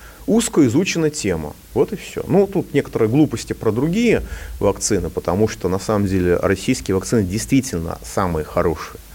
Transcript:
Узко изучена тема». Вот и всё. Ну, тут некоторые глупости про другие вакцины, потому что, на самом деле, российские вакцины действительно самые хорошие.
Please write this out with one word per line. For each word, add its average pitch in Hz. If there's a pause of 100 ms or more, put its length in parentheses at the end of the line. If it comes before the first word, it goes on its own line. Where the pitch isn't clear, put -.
(280)
Узко 214
изучена 160
тема». 82 (200)
Вот -
и 165
всё. -
Ну, 196
тут 190
некоторые 120
глупости 123
про 110
другие 170 (380)
вакцины, 98
потому 90
что, -
на 92
самом 104
деле, 90
российские 98
вакцины 101
действительно 90
самые 85
хорошие. - (140)